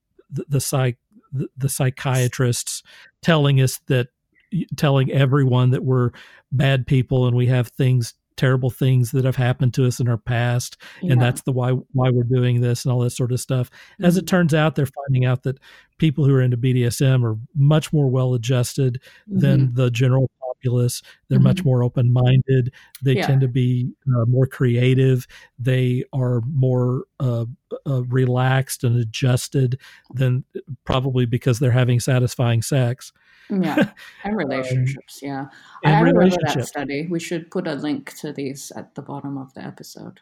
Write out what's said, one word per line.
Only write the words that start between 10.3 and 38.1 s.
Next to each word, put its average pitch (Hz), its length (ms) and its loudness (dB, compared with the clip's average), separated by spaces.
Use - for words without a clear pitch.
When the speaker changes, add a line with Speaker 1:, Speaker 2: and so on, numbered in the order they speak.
Speaker 1:
and 180 80 -4
Speaker 2:
Yeah. 127 60 4
Speaker 1:
that's 123 260 2
the 139 100 -4
why, 123 200 0
why 127 180 2
we're 123 100 2
doing 123 400 0
this 120 240 -2
and 131 60 0
all 123 80 0
that 123 100 0
sort 123 220 -4
of 123 80 -2
stuff. 127 320 -4
As 175 140 4
it 165 80 -2
Speaker 2:
Mm-hmm. - 20 -
Speaker 1:
turns 175 260 2
out, 156 220 2
they're 143 100 0
finding 127 180 0
out 127 180 0
that 131 140 -6
people 156 280 0
who 135 100 4
are 127 80 4
into 123 140 0
B 127 160 0
D 123 120 2
S 120 160 -2
M 131 240 2
are 110 120 -2
much 147 360 2
more 147 160 2
well-adjusted 127 920 0
than 139 440 2
Speaker 2:
Mm-hmm. 120 60 -6
Speaker 1:
the 127 140 2
general 127 400 2
populace. 123 600 -2
They're 135 100 4
much 131 180 6
Speaker 2:
Mm-hmm. - 120 -2
Speaker 1:
more 123 140 2
open-minded. 127 880 2
They 131 140 2
Speaker 2:
Yeah. 160 100 -2
Speaker 1:
tend 135 140 2
to 131 60 2
be, 123 440 0
uh, 117 80 0
more 127 220 2
creative. 127 800 2
They 127 520 0
are 123 300 0
more, 127 640 0
uh, 117 260 -2
uh, 127 180 -2
relaxed 127 800 0
and 120 140 2
adjusted 123 800 0
than, 127 300 0
probably 127 440 0
because 120 320 0
they're 131 120 2
having 123 280 2
satisfying 123 640 0
sex. 127 500 -2
Speaker 2:
Yeah, 190 260 0
Speaker 1:
<laughs> - 160 -20
Speaker 2:
and 208 100 -6
Speaker 1:
Um, 220 40 -2
Speaker 2:
relationships, 131 840 -4
yeah. 139 240 -8
Speaker 1:
and 151 100 4
Speaker 2:
I, - 40 4
I - 40 4
remember 170 200 4
that 185 160 4
Speaker 1:
relationships. 143 320 -4
Speaker 2:
study. 143 380 -6
We 170 120 -4
should 165 320 -8
put 180 160 -6
a 151 80 -6
link 147 420 -6